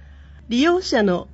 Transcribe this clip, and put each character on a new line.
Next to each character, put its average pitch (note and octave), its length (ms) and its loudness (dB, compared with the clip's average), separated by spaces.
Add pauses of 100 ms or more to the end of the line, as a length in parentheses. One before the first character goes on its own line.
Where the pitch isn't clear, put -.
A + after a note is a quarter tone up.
(480)
利 A#3+ 140 -2
用 F4 200 2
者 C#4+ 200 0
の F3+ 320 0